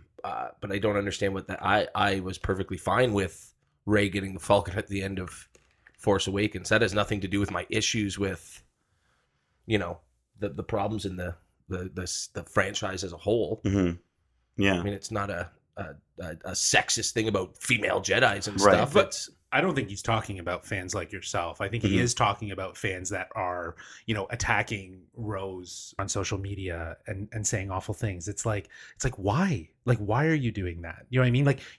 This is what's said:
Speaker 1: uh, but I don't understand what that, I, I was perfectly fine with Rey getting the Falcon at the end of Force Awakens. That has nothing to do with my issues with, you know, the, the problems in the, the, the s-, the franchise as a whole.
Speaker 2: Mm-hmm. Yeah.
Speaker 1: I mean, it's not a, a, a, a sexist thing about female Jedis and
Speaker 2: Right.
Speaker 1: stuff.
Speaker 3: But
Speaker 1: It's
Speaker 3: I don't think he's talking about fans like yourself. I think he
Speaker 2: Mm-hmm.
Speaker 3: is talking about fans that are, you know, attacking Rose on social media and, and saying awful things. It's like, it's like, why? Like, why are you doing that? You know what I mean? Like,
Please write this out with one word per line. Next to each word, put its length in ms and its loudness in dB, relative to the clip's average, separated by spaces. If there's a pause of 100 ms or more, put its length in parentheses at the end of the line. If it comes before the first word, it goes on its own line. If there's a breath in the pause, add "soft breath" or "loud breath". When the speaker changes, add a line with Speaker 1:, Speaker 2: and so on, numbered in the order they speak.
(220)
Speaker 1:
uh, 260 -6 (120)
but 100 -8
I 80 0
don't 200 2
understand 340 0
what 160 -6
that, 160 -6
I, 300 4
I 260 2
was 160 -6
perfectly 400 -2
fine 380 2
with 400 -2 (320)
Rey 240 4
getting 240 -4
the 60 -10
Falcon 360 4
at 120 -4
the 140 -4
end 160 -4
of 300 -10 (480 soft breath)
Force 300 2
Awakens. 420 0
That 140 6
has 100 2
nothing 300 0
to 60 -4
do 120 2
with 100 0
my 200 -4
issues 480 0
with, 440 -6 (1000)
you 140 2
know, 220 -4 (380)
the, 120 -4
the 120 -8
problems 440 -2
in 100 -6
the, 180 -6 (360)
the, 240 -6
the 80 -6
s-, 320 -6
the 100 -8
franchise 600 -2
as 100 -8
a 20 -14
whole. 480 0
Speaker 2:
Mm-hmm. 320 4 (640)
Yeah. 160 4
Speaker 1:
I 40 -2
mean, 100 -2
it's 180 -10
not 200 -4
a, 180 -6 (300)
a, 60 -10 (360)
a, 100 -8 (140)
a 60 -8
sexist 600 0
thing 160 0
about 280 -2
female 460 0
Jedis 440 2
and 140 -2
Speaker 2:
Right. 140 12
Speaker 1:
stuff. 180 4
Speaker 3:
But 140 6
Speaker 1:
It's 240 -8 (220)
Speaker 3:
I 100 4
don't 120 2
think 140 -2
he's 140 -10
talking 360 0
about 280 -4
fans 280 -4
like 160 -4
yourself. 520 -4
I 60 -2
think 160 -2
he 100 4
Speaker 2:
Mm-hmm. 100 4
Speaker 3:
is 80 2
talking 380 0
about 260 -8
fans 340 -4
that 240 -4
are, 420 -4 (280 loud breath)
you 100 -2
know, 140 -2
attacking 720 -2 (140)
Rose 840 -8
on 100 -2
social 280 -2
media 680 -6
and, 260 -6
and 140 -4
saying 240 -2
awful 240 -4
things. 340 -4
It's 160 -8
like, 240 -2 (260 loud breath)
it's 100 -8
like, 100 0
why? 560 2 (160)
Like, 120 4
why 280 2
are 80 4
you 180 0
doing 300 -4
that? 260 -12
You 100 2
know 40 6
what 60 6
I 20 6
mean? 160 4
Like, 140 4 (180 loud breath)